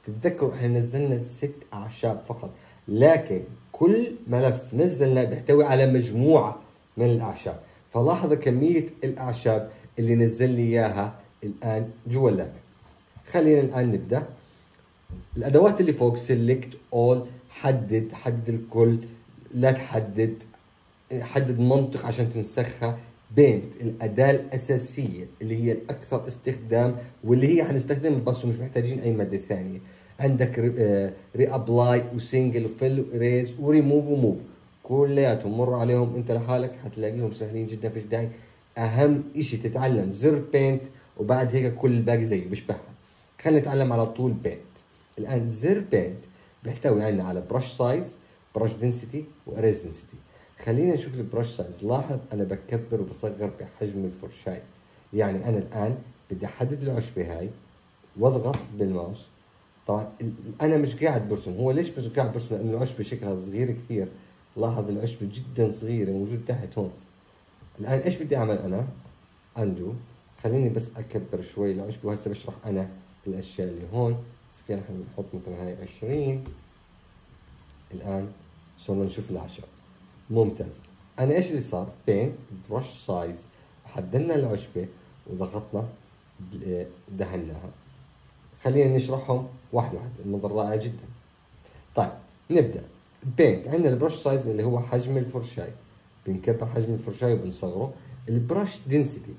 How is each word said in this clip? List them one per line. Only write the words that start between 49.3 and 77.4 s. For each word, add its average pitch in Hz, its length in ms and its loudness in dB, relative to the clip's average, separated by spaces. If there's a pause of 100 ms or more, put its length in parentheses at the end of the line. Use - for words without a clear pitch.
وإريز 107 320 2
دنسيتي. - 380 -16 (480)
خلينا 151 300 2
نشوف 127 200 -6
البرش 117 420 -4
سايز. - 280 -10
لاحظ 131 340 -2 (140)
أنا 101 120 -2
بكبر 110 560 -4
وبصغر 101 500 -6 (100)
بحجم 101 440 -8
الفرشاي، 92 580 -10 (520)
يعني 101 340 0
أنا 107 100 2
الآن 107 400 -4 (320)
بدي 190 160 -8
أحدد 135 360 -6
العشبة 92 560 -4
هاي 95 120 -8 (680)
وأضغط 127 380 2 (220)
بالماوس. 92 480 -4 (600)
طبعًا 107 340 -4
ال-، 117 420 -8
أنا 156 140 4
مش 139 280 0
قاعد 123 240 0
برسم. 95 280 -4
هو 127 140 2
ليش 160 280 -2
مش 117 100 -6
قاعد 120 240 0
برسم؟ 113 220 -6
لأن 110 160 -2
العشبة 113 340 -2
شكلها 101 320 -6
صغير 98 340 -4
كثير. 110 380 -4 (480)
لاحظ 110 320 -2
العشبة 104 440 -4
جدًا 117 400 -2
صغيرة 110 380 -2
موجودة 104 380 -4
تحت - 300 -4
هون. 92 120 -4 (880)
الآن 120 180 -2
إيش 180 180 0
بدي 143 200 -2
أعمل 107 220 0
أنا؟ 98 280 -4 (720)
أندو. 95 340 -4 (500)
خليني 123 260 2
بس 110 280 -2
أكبر 98 460 -8
شوي 101 300 -4
العشبة، 101 360 -8
وهسه 104 220 -6
بشرح - 240 -10 (120)
أنا 95 220 -4 (380)
الأشياء 92 420 -8
اللي 85 240 -10
هون. 120 200 0 (380)
بس - 180 -20
كده 98 200 -4
حنحط 92 360 -10 (100)
مثلًا 90 320 -10
هاي 90 160 -10
عشرين. 135 640 -6 (1500)